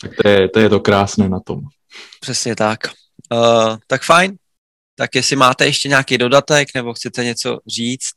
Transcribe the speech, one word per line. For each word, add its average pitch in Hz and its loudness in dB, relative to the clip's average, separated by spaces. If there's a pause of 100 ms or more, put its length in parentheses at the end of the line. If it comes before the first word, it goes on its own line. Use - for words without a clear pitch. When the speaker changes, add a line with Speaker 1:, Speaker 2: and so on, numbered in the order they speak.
Speaker 1:
Tak - -14 (100)
to 104 4
je, 95 4
to 110 0
je 107 6
to 101 4
krásné 101 2
na 92 -4
tom. - -10 (600)
Speaker 2:
Přesně 120 -6
tak. 110 0 (540)
Eh, 117 2 (100)
tak 131 -4
fajn. 185 2 (580)
Tak 127 -6
jestli 131 -2
máte 131 2
ještě 139 -2
nějaký 135 0
dodatek 135 2
nebo 120 -8
chcete 120 -8
něco 120 -6
říct? 117 -8